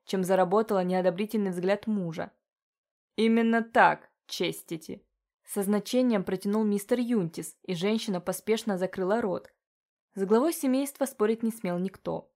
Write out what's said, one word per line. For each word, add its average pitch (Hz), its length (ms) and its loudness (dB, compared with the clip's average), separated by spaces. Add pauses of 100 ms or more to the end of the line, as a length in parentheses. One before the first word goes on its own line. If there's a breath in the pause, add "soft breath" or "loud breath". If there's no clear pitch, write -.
чем 190 220 -2
заработала 190 580 2
неодобрительный 185 680 0
взгляд 185 360 -2
мужа. 175 460 -4 (840)
«Именно 226 480 2
так, 202 460 4 (180)
честити!» - 800 -8 (400)
Со 202 180 -4
значением 208 640 0
протянул 202 400 -2
мистер 202 340 0
Юнтис, 233 640 -2
и 190 100 -6
женщина 202 460 -2
поспешно 202 580 -2
закрыла 185 440 -2
рот. - 320 -6 (640)
С 190 100 -2
главой 233 260 4
семейства 277 540 -2
спорить 226 380 -2
не 226 80 0
смел 175 280 -4
никто, 180 560 -6